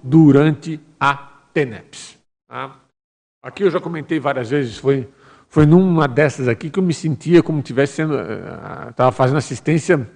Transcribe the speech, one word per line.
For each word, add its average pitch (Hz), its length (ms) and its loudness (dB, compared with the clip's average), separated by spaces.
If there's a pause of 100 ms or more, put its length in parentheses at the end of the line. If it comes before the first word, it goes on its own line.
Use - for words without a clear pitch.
durante 147 760 4 (200)
a 139 140 2 (400)
teneps, - 640 -8 (320)
tá? 131 280 -16 (680)
Aqui 127 200 -8
eu 180 80 2
já 175 80 -4
comentei 160 400 -6
várias 127 320 -4
vezes, 131 260 -4
foi, 135 320 -2 (380)
foi 151 180 4
numa 165 420 4
dessas 131 400 -2
aqui 120 220 -4
que 165 80 -6
eu 190 60 0
me 170 100 0
sentia 160 480 2
como 156 200 -4
tivesse 135 320 -2
sendo, 156 220 -4
eh, 95 800 -12
tava 127 160 4
fazendo 135 260 0
assistência 151 800 -2